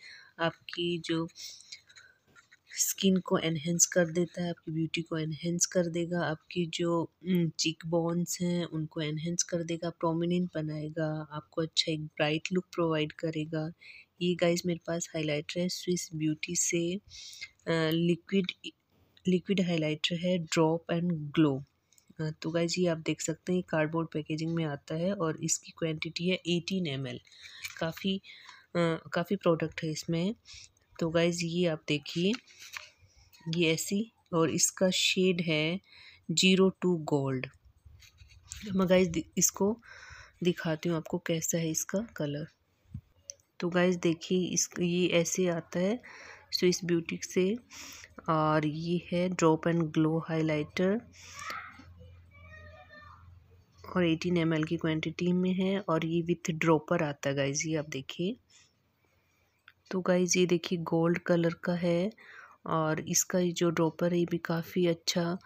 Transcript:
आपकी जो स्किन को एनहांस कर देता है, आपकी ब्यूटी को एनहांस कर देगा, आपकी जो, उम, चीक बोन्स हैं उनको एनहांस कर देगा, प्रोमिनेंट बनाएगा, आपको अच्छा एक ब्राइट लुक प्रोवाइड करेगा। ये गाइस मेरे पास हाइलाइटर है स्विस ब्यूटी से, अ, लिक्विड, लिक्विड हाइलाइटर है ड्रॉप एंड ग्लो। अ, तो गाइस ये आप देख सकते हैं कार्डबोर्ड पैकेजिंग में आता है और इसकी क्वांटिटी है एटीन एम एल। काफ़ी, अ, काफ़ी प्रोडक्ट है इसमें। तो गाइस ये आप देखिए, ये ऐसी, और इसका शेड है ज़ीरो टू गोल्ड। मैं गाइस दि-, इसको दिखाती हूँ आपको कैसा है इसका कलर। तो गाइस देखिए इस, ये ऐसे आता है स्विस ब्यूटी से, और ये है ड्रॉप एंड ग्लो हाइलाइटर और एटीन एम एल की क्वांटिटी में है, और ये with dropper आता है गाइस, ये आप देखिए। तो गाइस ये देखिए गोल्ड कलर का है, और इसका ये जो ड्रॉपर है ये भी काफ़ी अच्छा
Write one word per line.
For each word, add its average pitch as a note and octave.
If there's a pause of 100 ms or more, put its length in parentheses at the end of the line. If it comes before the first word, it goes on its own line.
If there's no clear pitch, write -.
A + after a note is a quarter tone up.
(380)
आपकी F3
जो E3 (1500)
स्किन -
को F#3
एनहांस E3
कर F3
देता E3+
है, F3
आपकी E3
ब्यूटी D#3+
को D#3+
एनहांस D#3+
कर F3
देगा, E3+
आपकी D#3+
जो, E3+ (160)
उम, F3
चीक -
बोन्स E3+
हैं F3
उनको D#3+
एनहांस D#3
कर E3+
देगा, E3+
प्रोमिनेंट F3
बनाएगा, D#3
आपको D3+
अच्छा E3
एक D#3
ब्राइट D#3
लुक F#3
प्रोवाइड D#3
करेगा। D#3+ (500)
ये F3+
गाइस E3+
मेरे E3+
पास E3+
हाइलाइटर D#3
है F3+
स्विस -
ब्यूटी D#3
से, E3+
अ, -
लिक्विड, E3+ (840)
लिक्विड F#3
हाइलाइटर D#3+
है F3+
ड्रॉप E3
एंड F3
ग्लो। D3 (560)
अ, D#3 (120)
तो D#3+
गाइस E3+
ये F3+
आप D#3+
देख D#3
सकते -
हैं F3+
कार्डबोर्ड D#3+
पैकेजिंग D#3+
में E3
आता D3
है F3
और E3
इसकी -
क्वांटिटी E3
है F#3 (100)
एटीन F3
एम C3+
एल। B2 (580)
काफ़ी, F#3+ (580)
अ, E3 (140)
काफ़ी F3
प्रोडक्ट E3
है D#3
इसमें। E3+ (680)
तो E3
गाइस E3+
ये F3
आप D#3
देखिए, E3+ (1200)
ये D#3+
ऐसी, G3+ (200)
और E3
इसका F#3
शेड F#3
है D#3+ (500)
ज़ीरो F#3
टू F3+
गोल्ड। C3+ (1300)
मैं F#3+
गाइस F#3
दि-, E3 (140)
इसको G3+ (640)
दिखाती E3+
हूँ E3+
आपको D#3+
कैसा E3
है E3
इसका -
कलर। D3+ (1120)
तो F3+
गाइस F3+
देखिए F3
इस, - (120)
ये F3
ऐसे F3
आता E3+
है G#3 (500)
स्विस F3+
ब्यूटी E3+
से, F#3+ (720)
और D#3
ये E3+
है F3+
ड्रॉप E3
एंड E3+
ग्लो D#3
हाइलाइटर D#3+ (3000)
और F3+
एटीन E3+
एम E3
एल D#3
की E3
क्वांटिटी E3
में F3+
है, F#3+
और E3
ये E3
with E3
dropper E3
आता C#3+
है C#3
गाइस, C#3
ये D#3+
आप D3+
देखिए। E3+ (1500)
तो F#3+
गाइस F3+
ये F3+
देखिए F3
गोल्ड E3
कलर E3+
का -
है, F3 (540)
और D#3
इसका -
ये F3+
जो E3+
ड्रॉपर E3+
है F3
ये E3+
भी E3+
काफ़ी E3+
अच्छा E3+